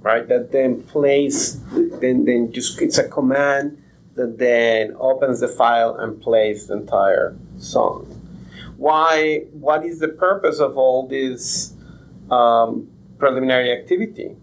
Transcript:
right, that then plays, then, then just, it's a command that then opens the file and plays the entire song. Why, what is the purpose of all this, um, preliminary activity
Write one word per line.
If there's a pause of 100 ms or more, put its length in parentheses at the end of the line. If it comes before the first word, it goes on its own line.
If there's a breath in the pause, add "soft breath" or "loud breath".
right,
that
then
plays, (400)
then,
then
just,
it's
a
command (320 soft breath)
that
then
opens
the
file
and
plays
the
entire (200)
song. (720 loud breath)
Why,
what
is
the
purpose
of
all
this, (560 loud breath)
um, (300)
preliminary
activity